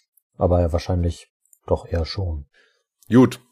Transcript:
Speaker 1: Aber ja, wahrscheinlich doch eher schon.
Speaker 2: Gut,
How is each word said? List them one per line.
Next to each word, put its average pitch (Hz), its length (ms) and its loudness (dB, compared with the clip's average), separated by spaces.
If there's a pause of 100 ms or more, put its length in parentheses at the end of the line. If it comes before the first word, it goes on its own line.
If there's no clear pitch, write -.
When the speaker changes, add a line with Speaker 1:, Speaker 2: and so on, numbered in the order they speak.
(360)
Speaker 1:
Aber 87 240 2
ja, 85 100 2
wahrscheinlich 85 640 -4 (340)
doch - 200 -2
eher 82 180 -4
schon. 80 420 -8 (640)
Speaker 2:
Gut, 120 320 4 (120)